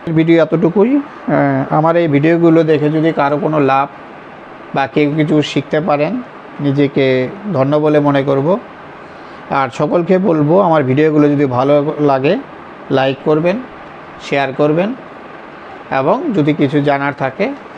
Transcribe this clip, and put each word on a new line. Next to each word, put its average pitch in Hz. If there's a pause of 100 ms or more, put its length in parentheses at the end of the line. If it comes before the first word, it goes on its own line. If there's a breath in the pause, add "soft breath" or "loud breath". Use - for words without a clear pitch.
ভিডিও 165
এতটুকুই। 175
আহ, 143
আমার 160
এই 170
ভিডিওগুলো 165
দেখে 151
যদি 156
কারো 147
কোনো 156
লাভ 135 (880)
বা 135
কেউ 147
কিছু 151
শিখতে 143
পারেন, 151 (380)
নিজেকে 139 (480)
ধন্য 139
বলে 151
মনে 143
করব। 139 (1000 loud breath)
আর 135
সকলকে 170
বলবো, 165
আমার 160
ভিডিওগুলো 147
যদি 147
ভালো 143
লাগে, 143 (580)
লাইক 135
করবেন, 160 (640)
শেয়ার 139
করবেন, 151 (1000)
এবং 202
যদি 151
কিছু 147
জানার 139
থাকে 135 (320)